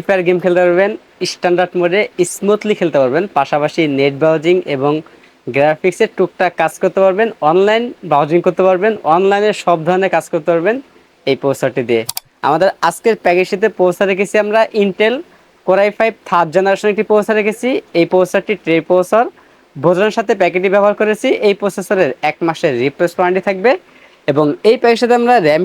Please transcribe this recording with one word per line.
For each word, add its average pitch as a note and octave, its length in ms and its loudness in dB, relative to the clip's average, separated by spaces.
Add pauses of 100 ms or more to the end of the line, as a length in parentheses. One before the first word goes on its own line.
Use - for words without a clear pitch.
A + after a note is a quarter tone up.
ফায়ার F#3+ 220 0
গেম F3+ 160 2
খেলতে F3+ 220 2
পারবেন, F3+ 260 2 (400)
স্ট্যান্ডার্ড F3+ 480 -2
মোডে F3 220 0 (320)
স্মুথলি G#3 460 -2
খেলতে D#3+ 220 0
পারবেন, C3+ 220 0 (140)
পাশাপাশি D3 440 -2 (160)
নেট C#3 240 0
ব্রাউজিং D#3+ 340 2 (200)
এবং C#3 180 -2 (640)
গ্রাফিক্সের D#3 600 0
টুকটাক - 340 -2 (100)
কাজ D#3+ 200 -2
করতে F#3+ 240 0
পারবেন, F#3+ 220 2 (240)
অনলাইন G#3 320 2 (260)
ব্রাউজিং D3+ 380 2
করতে F#3 200 0
পারবেন, F#3 260 2 (220)
অনলাইনে G3+ 360 2 (120)
সব F3 140 0 (100)
ধরনের F#3 280 0
কাজ D#3+ 180 -2
করতে E3 200 -2
পারবেন E3+ 220 0 (540)
এই C3+ 120 2
প্রসেসরটি C3+ 480 -2
দিয়ে। A2+ 140 0 (440)
আমাদের E3 220 2 (180)
আজকের G#3+ 280 -2 (100)
প্যাকেজটিতে F#3 420 0 (100)
প্রসেসর F3+ 340 0
রেখেছি F#3+ 320 -2
আমরা G#3 160 0 (240)
Intel G#3+ 320 0 (500)
Core F#3+ 220 2
i - 100 -2
five A3+ 180 -2 (140)
থার্ড F3 260 2
জেনারেশন F#3+ 380 0
একটি G#3+ 160 -2
প্রসেসর G#3+ 300 0
রেখেছি। G#3+ 300 -4 (300)
এই E3+ 120 2
প্রসেসরটি F#3 420 0 (100)
ট্রে E3 120 0 (140)
প্রসেসর, F#3 360 2 (580)
ভোজনের F#3 340 2
সাথে A3+ 240 -2
প্যাকেটটি F3+ 340 0
ব্যবহার G3+ 260 2
করেছি। G#3+ 260 -2 (200)
এই G3+ 140 2
প্রসেসরের F#3 500 -2 (180)
এক D3+ 60 -4 (120)
মাসের D#3+ 260 -2 (100)
রিপ্লেস E3 320 -2
ওয়ারেন্টি F#3 340 0
থাকবে G3 240 0 (580)
এবং D3 140 0 (240)
এই B3 120 4
প্যাকেজের A#3 220 2
সাথে A#3+ 180 2
আমরা A#3+ 140 2 (120)
র্যাম D#3 180 2